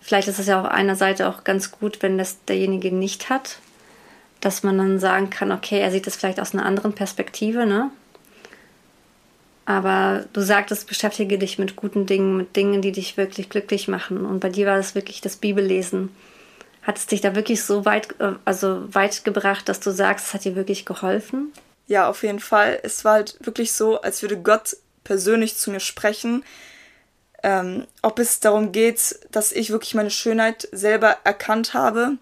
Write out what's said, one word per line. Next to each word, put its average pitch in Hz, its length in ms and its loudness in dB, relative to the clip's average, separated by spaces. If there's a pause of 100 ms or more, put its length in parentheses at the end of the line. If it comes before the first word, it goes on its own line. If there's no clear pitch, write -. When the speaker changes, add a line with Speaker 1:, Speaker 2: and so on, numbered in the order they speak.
Speaker 1:
Vielleicht 196 260 2
ist 202 140 -4
es 196 80 -2
ja 190 120 4
auf - 80 -2
einer 196 280 2
Seite 190 320 2
auch - 160 -8
ganz 190 260 -2
gut, - 320 -6
wenn 190 160 0
das 185 280 -6
derjenige 190 460 0
nicht 190 380 -4
hat, - 280 -4 (800)
dass 196 240 -2
man 196 120 2
dann 190 220 2
sagen 190 320 2
kann, 196 220 -2
okay, 202 260 -2
er 190 140 2
sieht 190 160 -2
das - 80 -8
vielleicht 190 240 -2
aus 196 120 -6
einer 190 140 -2
anderen 202 260 0
Perspektive, 214 720 -4
ne? 220 260 0 (1800)
Aber 190 680 2
du 202 80 0
sagtest, 202 460 0
beschäftige 202 500 -2
dich 190 200 -4
mit 196 160 -2
guten 202 300 -2
Dingen, 190 320 2
mit 185 180 -2
Dingen, 196 280 4
die 196 100 0
dich 185 240 -8
wirklich 196 320 -4
glücklich 202 400 -2
machen. 185 380 -4
Und 190 140 -2
bei 190 100 0
dir 196 160 2
war 196 100 4
es 196 180 -2
wirklich - 280 -8
das - 140 -6
Bibellesen. 190 800 0 (680)
Hat 202 140 -2
es - 80 -8
dich 202 140 0
da 196 140 0
wirklich 214 300 0
so 202 200 0
weit, 214 360 0
äh, 202 120 0 (120)
also 190 500 -2
weit 202 300 2
gebracht, 196 440 0
dass 196 120 -2
du 202 100 -2
sagst, 196 380 0
es - 60 -8
hat 202 100 -8
dir 185 100 -2
wirklich 196 300 -4
geholfen? 214 680 -4 (340)
Speaker 2:
Ja, 190 220 4
auf - 140 -4
jeden 208 180 -2
Fall. - 420 4
Es - 220 -8
war 214 100 6
halt 214 260 2
wirklich 226 320 -2
so, 220 280 2
als - 220 -4
würde 202 180 -4
Gott 208 360 2 (260)
persönlich 214 540 2
zu - 140 -4
mir 196 100 -4
sprechen. 233 640 -2 (960)
Ähm, 190 440 0 (160)
ob 220 160 2
es 240 220 0
darum 214 320 4
geht, 226 460 2 (120)
dass 214 220 0
ich 220 180 -2
wirklich 214 240 -4
meine 214 160 0
Schönheit 226 600 0
selber 208 520 4
erkannt 214 500 0
habe 247 480 2